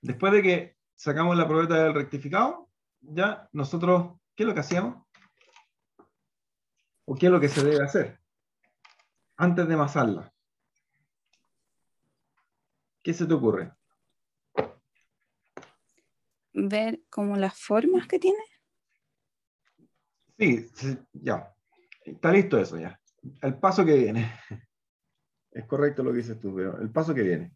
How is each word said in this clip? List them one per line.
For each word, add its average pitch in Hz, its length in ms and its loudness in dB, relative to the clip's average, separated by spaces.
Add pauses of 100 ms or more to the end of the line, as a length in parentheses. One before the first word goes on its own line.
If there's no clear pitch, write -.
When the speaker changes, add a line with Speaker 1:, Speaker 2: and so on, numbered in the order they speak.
Speaker 1:
Después 190 300 0
de 208 100 6
que 180 340 0 (200)
sacamos 165 400 0
la 165 100 2
probeta 160 380 2
del 156 100 2
rectificado, 147 760 -4 (300)
ya 180 520 -4
nosotros, 175 640 0 (160)
¿qué - 80 -4
es 220 60 0
lo 202 60 -2
que 160 60 -4
hacíamos? 185 460 -4 (2000)
¿O 135 80 -6
qué 135 120 2
es 180 60 8
lo 175 80 6
que 143 80 4
se 139 160 2
debe 147 200 4
hacer - 360 -2 (1160)
antes 175 320 2
de 165 80 2
masarla? 123 560 -2 (2750)
¿Qué 170 120 -4
se 170 120 -4
te 160 80 2
ocurre? 107 380 0 (2750)
Speaker 2:
Ver 208 560 -2
como 202 280 -6
las 196 220 -4
formas 294 480 0
que 370 120 -2
tiene. 381 200 2 (2000)
Speaker 1:
Sí, 143 340 2
sí, 135 260 -8 (140)
ya. 104 420 -8 (480)
Está - 300 -2
listo 190 260 4
eso 87 200 -4
ya. 87 200 -12 (440)
El 135 160 -4
paso 190 260 2
que 160 100 6
viene. 113 380 2 (160)
<laughs> - 200 -18 (840)
Es 113 140 -12
correcto 143 380 -2
lo 131 80 -2
que 120 60 -2
dices 113 200 -8
tú, 101 160 -8
pero 95 260 -6
el 110 120 -6
paso 160 200 -2
que 131 100 0
viene. 85 320 -2